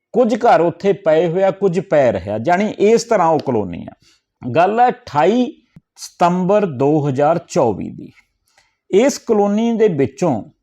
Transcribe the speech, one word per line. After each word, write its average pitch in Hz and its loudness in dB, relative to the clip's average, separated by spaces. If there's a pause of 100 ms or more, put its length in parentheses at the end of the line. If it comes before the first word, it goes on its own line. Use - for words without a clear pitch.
(140)
ਕੁਝ 240 0
ਘਰ 208 2
ਉੱਥੇ 175 0
ਪਏ 160 0
ਹੋਏ 180 -2
ਆ, 196 2
ਕੁਝ 190 -2
ਪੈ 139 2
ਰਿਹਾ, 98 -6
ਜਾਣੀ 175 -2
ਇਸ 226 2
ਤਰ੍ਹਾਂ 185 0
ਉਹ 160 2
ਕਲੋਨੀ 98 -4
ਆ। - -16 (600)
ਗੱਲ 202 2
ਹੈ 247 4
ਅਠਾਈ 220 0 (500)
ਸਤੰਬਰ 180 0
ਦੋ 143 0
ਹਜ਼ਾਰ 143 0 (100)
ਚੌਵੀ 117 -2
ਦੀ। - -18 (800)
ਇਸ 240 2
ਕਲੋਨੀ 214 0
ਦੇ 220 2
ਵਿੱਚੋਂ 139 -2 (200)